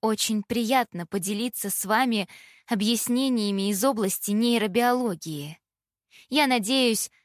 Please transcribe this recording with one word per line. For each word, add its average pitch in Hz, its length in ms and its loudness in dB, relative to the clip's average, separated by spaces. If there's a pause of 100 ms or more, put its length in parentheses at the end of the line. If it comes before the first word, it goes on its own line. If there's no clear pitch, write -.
очень 220 420 0
приятно 233 640 -2
поделиться 202 640 -4
с - 140 -4
вами 220 440 0 (380)
объяснениями 220 1040 0
из 202 140 -2
области 214 460 0
нейробиологии. 214 1300 0 (680)
Я 285 180 4
надеюсь, 247 640 2 (140)